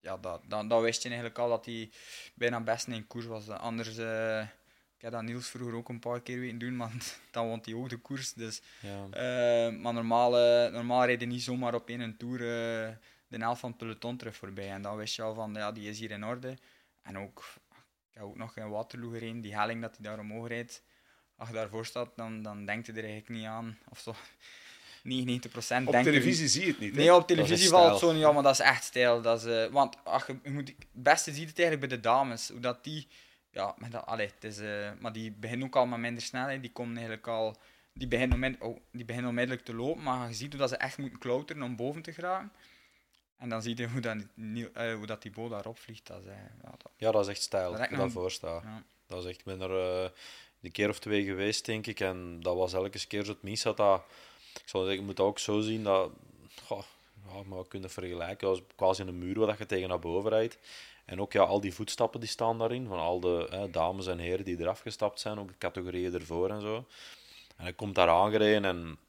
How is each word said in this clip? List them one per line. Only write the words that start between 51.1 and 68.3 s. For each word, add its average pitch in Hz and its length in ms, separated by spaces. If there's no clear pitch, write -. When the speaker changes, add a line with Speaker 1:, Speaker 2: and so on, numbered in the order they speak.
Speaker 2:
geweest, 98 400
denk 110 220
ik. 110 140
En 90 400
dat 90 160
was 92 160
elke 95 340
keer 104 180
zo 104 80
het - 100
minst 101 200
dat 107 140
dat, 98 260
ik - 140
zou 95 160
zeggen, 95 160
je 101 60
moet 98 100
dat 98 100
ook 104 120
zo 107 220
zien 110 220
dat, 95 280
goh, 101 180
ja, 98 180
maar 95 120
we 92 100
kunnen 95 220
vergelijken 90 580
als 92 140
quasi 95 260
een 90 160
muur 92 200
waar 110 100
dat 107 100
je 107 80
tegen 92 220
naar 90 100
boven 87 320
rijdt. 110 280
En 92 160
ook, 101 120
ja, 101 100
al 101 180
die 95 140
voetstappen 113 460
die 113 80
staan 113 300
daarin, 120 280
van 95 120
al 87 220
de, 87 300
hè, 95 200
dames 87 360
en 87 120
heren 87 260
die 90 160
eraf 90 200
gestapt - 400
zijn, 107 180
ook 101 100
de 92 100
categorieën 90 560
ervoor 85 360
en 104 100
zo. 107 160
En 87 60
hij 87 100
komt 101 220
daar 90 140
aangereden 107 560